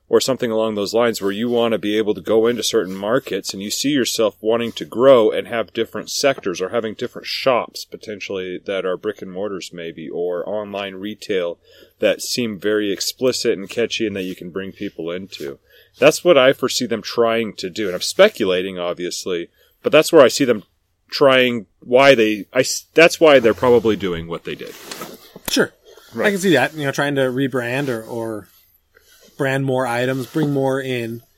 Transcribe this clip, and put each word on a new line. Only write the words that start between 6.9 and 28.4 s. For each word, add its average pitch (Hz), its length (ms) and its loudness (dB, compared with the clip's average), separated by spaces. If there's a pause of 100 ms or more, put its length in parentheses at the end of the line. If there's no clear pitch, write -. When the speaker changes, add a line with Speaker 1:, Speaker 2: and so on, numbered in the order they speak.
Speaker 1:
different - 320 -12
shops - 580 -2
potentially 92 840 -10
that 95 180 -4
are 92 140 -2
brick 104 240 -6
and 95 100 -12
mortars 95 400 -8
maybe, 82 360 -12
or 87 400 -4
online 101 460 -6
retail 95 640 -6 (420)
that 95 220 2
seem 110 380 -4
very 104 320 0
explicit 117 640 -2
and 95 120 -12
catchy 113 360 -4
and 101 80 -4
that 98 100 -6
you 92 120 -8
can 87 140 -14
bring 95 200 -10
people 85 400 -10
into. 87 480 -10 (400)
That's 127 260 4
what 170 120 8
I 131 160 8
foresee 131 340 -4
them 107 160 -4
trying 113 520 0
to 95 160 -10
do. 104 160 -6
And 90 80 -4
I'm 90 80 -8
speculating, 95 760 2
obviously, 87 720 -6 (340)
but - 100 -2
that's 156 200 4
where 160 100 10
I 120 60 10
see - 160 0
them 117 200 0 (440)
trying, 127 580 2 (120)
why 135 380 6
they, 110 360 2
I 127 80 2
s-, - 340 -4
that's 165 260 6
why 151 180 8
they're 113 160 4
probably 113 400 4
doing 87 320 -6
what 82 160 -10
they 78 140 -10
did. - 180 -14 (720)
Speaker 2:
Sure. - 240 0 (400)
Speaker 1:
Right. 117 140 0
Speaker 2:
I 208 40 2
can 196 100 -2
see 185 140 2
that, 139 200 2
you 151 100 -6
know, 139 60 -2
trying 143 240 -2
to 135 80 2
rebrand 127 640 -2
or, 113 140 -4
or 113 460 -8 (880)